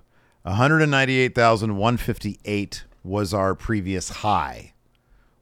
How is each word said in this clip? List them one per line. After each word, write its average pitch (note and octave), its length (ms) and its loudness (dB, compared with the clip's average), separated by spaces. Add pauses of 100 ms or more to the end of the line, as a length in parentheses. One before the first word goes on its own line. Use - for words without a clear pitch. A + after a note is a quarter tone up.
(460)
a F#2 100 -4
hundred D3 260 4
and D3 100 2
ninety-eight C3 420 2
thousand A2+ 440 2
one A2+ 180 2
fifty-eight G#2 880 -6 (220)
was G2 280 -4
our F#2+ 220 0
previous F#2+ 540 -4
high. D2+ 640 -4 (680)